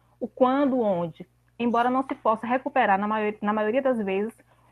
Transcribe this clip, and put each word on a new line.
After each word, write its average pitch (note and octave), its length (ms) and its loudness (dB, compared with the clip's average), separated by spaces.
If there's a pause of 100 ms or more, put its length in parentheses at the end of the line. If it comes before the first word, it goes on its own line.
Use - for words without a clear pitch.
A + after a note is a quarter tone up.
(180)
o B3+ 80 -8
quando, C4 540 2
onde, F3+ 480 -2 (280)
embora A#3+ 340 0
não C4 120 0
se C4 140 -6
possa A3 300 -2
recuperar, A#3+ 520 2
na G3+ 80 -2
maior-, G#3 340 -2
na G#3 120 0
maioria G#3+ 300 0
das C4 160 0
vezes, G3+ 360 -2 (380)